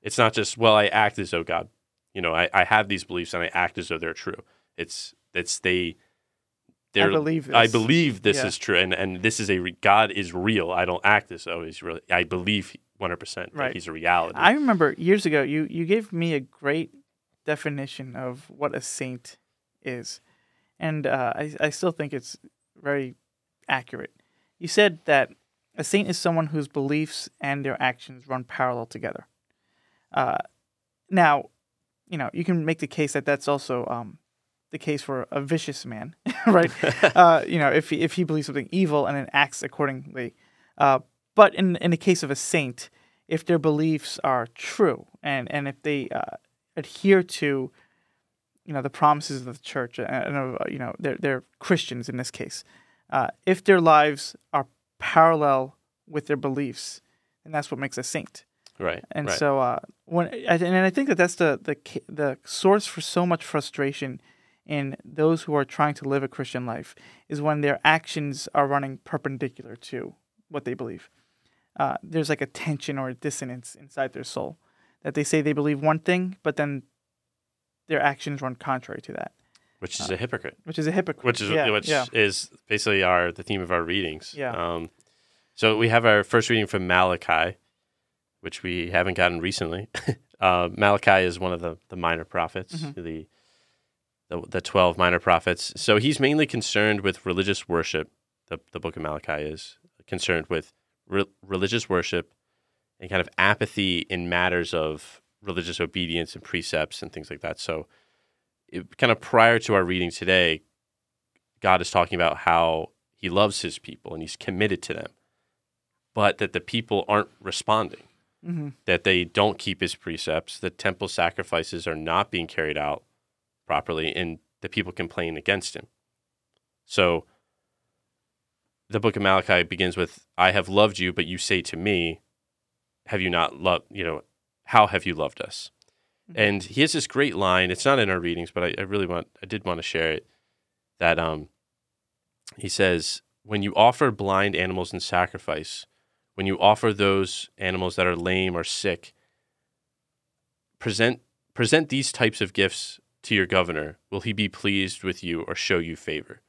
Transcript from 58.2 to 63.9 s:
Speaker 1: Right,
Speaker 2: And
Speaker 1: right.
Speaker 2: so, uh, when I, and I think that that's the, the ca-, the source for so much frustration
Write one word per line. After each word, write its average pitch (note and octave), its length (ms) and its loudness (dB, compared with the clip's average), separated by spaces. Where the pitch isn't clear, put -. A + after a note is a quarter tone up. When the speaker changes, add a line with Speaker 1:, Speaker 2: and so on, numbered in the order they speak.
Speaker 1:
Right, F2 320 -4
Speaker 2:
And C#3+ 160 -6
Speaker 1:
right. F2+ 100 0
Speaker 2:
so, C#3 220 2
uh, B2 180 0
when E3+ 220 0
I, F#3 280 0
and F3+ 220 2
I F#3+ 120 4
think C4+ 180 0
that A3 80 2
that's F3 200 2
the, D#3 260 2
the D3 140 -4
ca-, - 320 -12
the C#3+ 360 -4
source G3+ 440 2
for - 120 -10
so F3 240 0
much F3 200 0
frustration C#3 760 -4